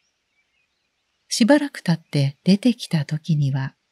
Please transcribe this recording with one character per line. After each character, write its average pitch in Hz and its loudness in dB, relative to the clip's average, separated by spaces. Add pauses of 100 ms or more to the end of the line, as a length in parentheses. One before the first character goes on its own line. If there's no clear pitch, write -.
(1300)
し - 0
ば 277 6
ら 285 -4
く - -16
経 170 0
っ - -6
て 139 -2
出 196 2
て 240 0
き - -14
た 151 -4
時 156 -4
に 143 0
は、 135 -6 (180)